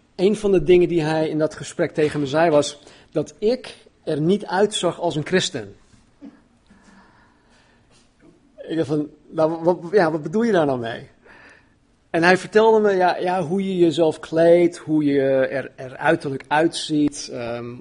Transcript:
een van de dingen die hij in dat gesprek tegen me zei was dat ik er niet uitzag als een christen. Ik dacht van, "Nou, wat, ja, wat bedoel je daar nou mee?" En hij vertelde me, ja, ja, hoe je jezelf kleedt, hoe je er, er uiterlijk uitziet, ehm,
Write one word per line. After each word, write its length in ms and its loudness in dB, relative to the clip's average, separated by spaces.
een 200 2
van 160 -2
de 120 2
dingen 240 6
die 140 0
hij 280 0
in 80 -4
dat 180 -2
gesprek 360 -6
tegen 280 -2
me 60 -2
zei 240 2
was 300 2
dat 280 -6
ik 380 -4
er 180 -4
niet 240 0
uitzag 540 -2
als 160 -4
een 100 -4
christen. 500 -4
Ik 180 -10
dacht 120 -2
van, 220 -4
"Nou, 360 -2
wat, 160 0
ja, 200 2
wat 120 -4
bedoel 200 -2
je 80 0
daar 140 2
nou 140 0
mee?" 320 -10
En 100 0
hij 140 6
vertelde 420 4
me, 120 2
ja, 260 2
ja, 260 -2
hoe 200 -4
je 140 -4
jezelf 420 2
kleedt, 580 4
hoe 260 -2
je 180 2
er, 540 0
er 220 -14
uiterlijk 500 -2
uitziet, 840 -2
ehm, 500 -10